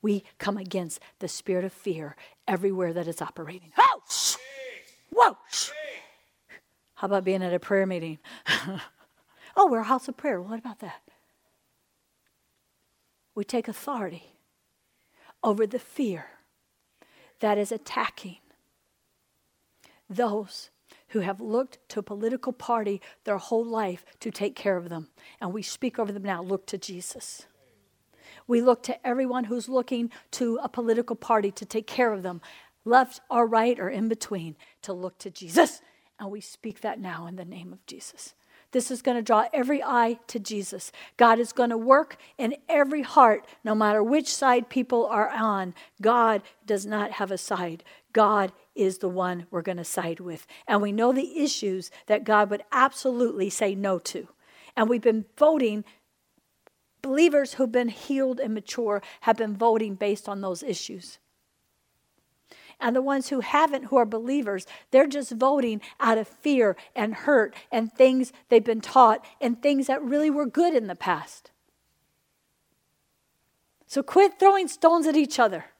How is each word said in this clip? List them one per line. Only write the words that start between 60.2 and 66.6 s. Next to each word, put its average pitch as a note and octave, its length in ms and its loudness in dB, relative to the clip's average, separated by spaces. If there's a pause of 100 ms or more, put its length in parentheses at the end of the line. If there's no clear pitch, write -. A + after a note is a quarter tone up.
on G3 140 -6
those F#3 220 -6
issues. G3 560 -10 (1600)
And A#3+ 160 0
the C4 60 2
ones C4+ 280 -2
who C4+ 100 -2
haven't, C#4+ 460 0
who C4 120 4
are A#3+ 80 6
believers, A3+ 600 -4 (260)
they're C#4 160 8
just C#4 240 -4
voting A#3+ 500 2 (180)
out A3 180 4
of G#3+ 100 -4
fear B3 480 2 (200)